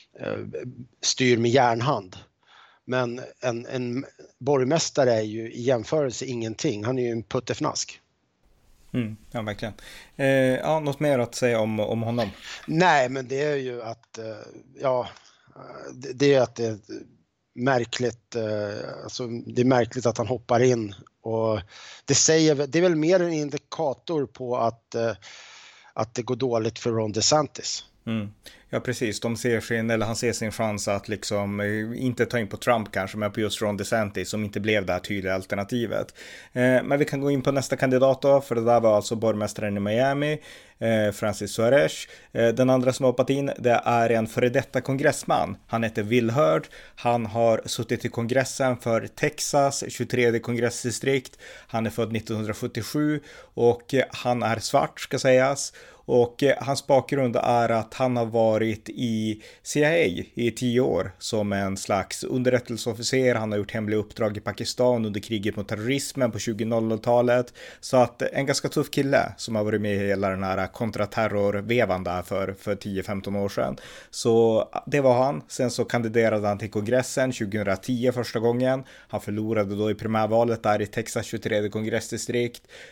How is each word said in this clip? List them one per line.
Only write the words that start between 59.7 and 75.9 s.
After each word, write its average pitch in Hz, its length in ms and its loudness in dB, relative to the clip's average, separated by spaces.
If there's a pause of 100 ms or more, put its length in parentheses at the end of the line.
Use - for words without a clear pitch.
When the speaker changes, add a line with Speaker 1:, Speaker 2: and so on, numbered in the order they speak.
Speaker 2:
I 147 400 2
A 92 40 -6 (100)
i 117 160 0
tio 120 300 0
år 101 380 0
som 104 340 -2
en 98 240 -2
slags - 480 -2
underrättelseofficer. 123 1080 0
Han 110 180 -2
har 104 60 0
gjort 101 140 -6
hemliga 107 260 -2
uppdrag 104 380 -2
i 104 40 -6
Pakistan 117 640 0
under 104 140 -4
kriget 104 360 -2
mot 101 120 -6
terrorismen 123 640 -2
på 104 60 -6
tjugo 110 260 -4
noll 113 200 0
noll-talet. 120 680 2 (260)
Så - 160 0
att, 123 260 4
eh, 131 100 -2
en 139 140 -2
ganska 143 220 0
tuff 143 220 -2
kille 135 460 0
som - 180 -8
har 107 100 2
varit 107 160 0
med 104 140 -2
i 98 120 0
hela 98 220 0
den 95 140 -2
här 95 240 -2
kontraterrorvevan 104 1400 0
där 90 180 -2
för, 95 360 -4
för 104 160 -4
tio, 98 280 -6
femton 98 340 -6
år 101 120 -2
sedan. 123 280 -2 (340)
Så, 113 500 4
eh, - 260 -4
det 147 140 0
var 127 240 6
han. 147 240 -2
Sen 123 220 -2
så 120 140 -2
kandiderade 113 640 2